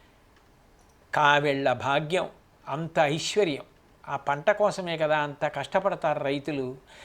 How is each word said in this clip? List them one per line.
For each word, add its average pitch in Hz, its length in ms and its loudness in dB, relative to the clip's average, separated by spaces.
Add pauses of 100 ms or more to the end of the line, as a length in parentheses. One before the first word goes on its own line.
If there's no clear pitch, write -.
(1160)
కావెళ్ళ 143 580 4
భాగ్యం, 151 560 -2 (400)
అంత 160 300 -4
ఐశ్వర్యం. 156 640 2 (460)
ఆ 143 60 -6
పంట 143 340 -2
కోసమే 190 480 0
కదా 156 200 2
అంత 147 280 -2
కష్టపడతారు 160 720 0
రైతులు. 139 560 -4 (300)